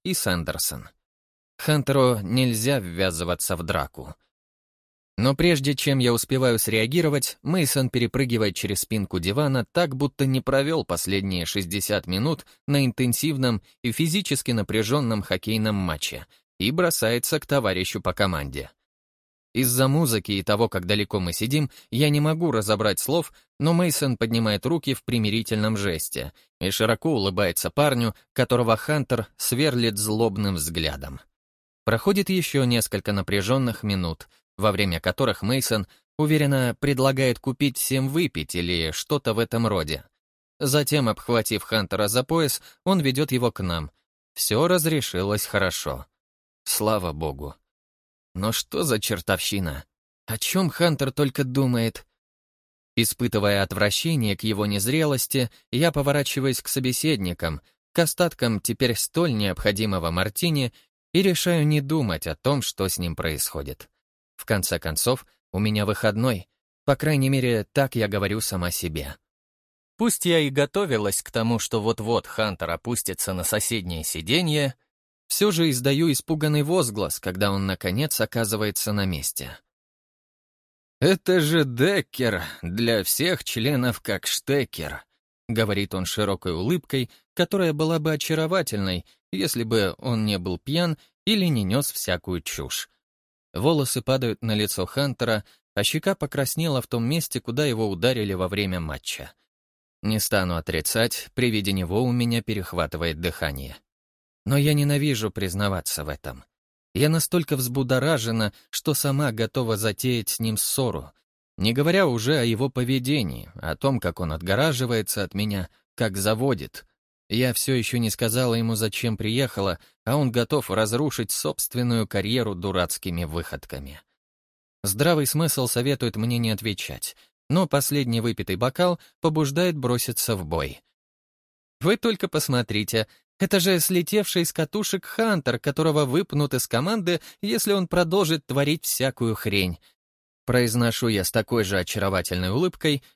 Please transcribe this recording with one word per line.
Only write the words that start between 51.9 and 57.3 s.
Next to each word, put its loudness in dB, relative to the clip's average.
Испытывая 2
отвращение 0
к -12
его 0
незрелости, 0
я 2
поворачиваюсь 0
к -12
собеседникам, -2